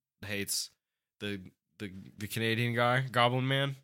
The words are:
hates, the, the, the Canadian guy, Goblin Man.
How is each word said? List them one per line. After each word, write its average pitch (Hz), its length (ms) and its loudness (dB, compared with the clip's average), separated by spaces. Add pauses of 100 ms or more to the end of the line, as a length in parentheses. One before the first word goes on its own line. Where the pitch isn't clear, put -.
(240)
hates, 101 460 -4 (500)
the, 101 220 -6 (360)
the, 98 140 -10 (240)
the 104 100 -8
Canadian 113 480 0
guy, 123 380 4
Goblin 123 340 4
Man. 135 380 0